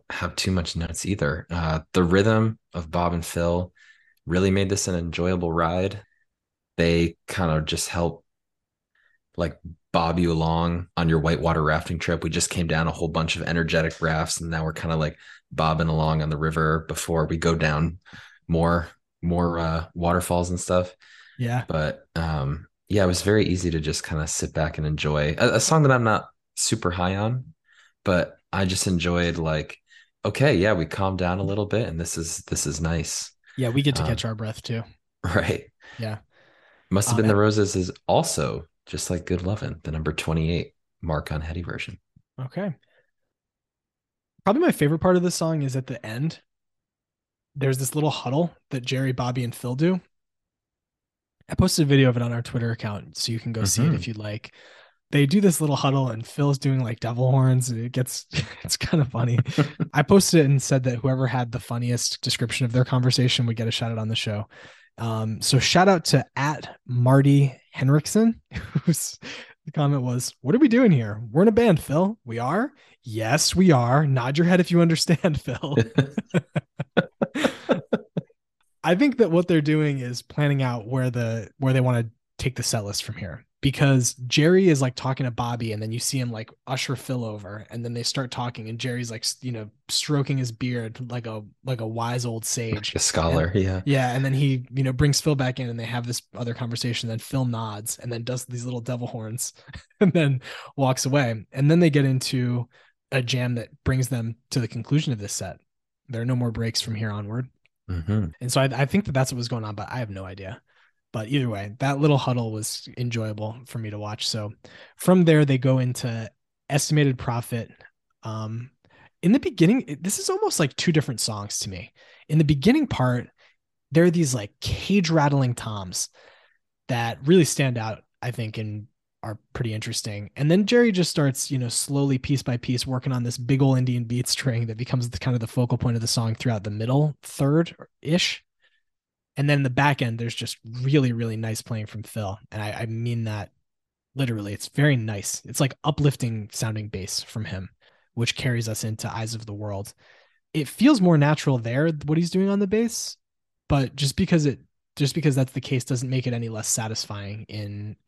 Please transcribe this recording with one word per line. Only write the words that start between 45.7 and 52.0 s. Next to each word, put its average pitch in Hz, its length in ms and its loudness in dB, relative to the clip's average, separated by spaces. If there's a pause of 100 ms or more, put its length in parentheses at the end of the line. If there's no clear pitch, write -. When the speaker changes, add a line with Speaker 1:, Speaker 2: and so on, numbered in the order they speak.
Speaker 2:
at 131 120 -4
the - 180 -10
end. 127 360 -6 (1120)
There's 135 220 0
this 131 180 -4
little 151 140 2
huddle 143 420 -2 (200)
that 127 120 -4
Jerry, 131 280 0
Bobby, 123 320 -2
and 117 120 -4
Phil 123 200 -6
do. 175 260 2 (1500)
I - 60 -8
posted 180 280 4
a 139 60 4
video 135 200 8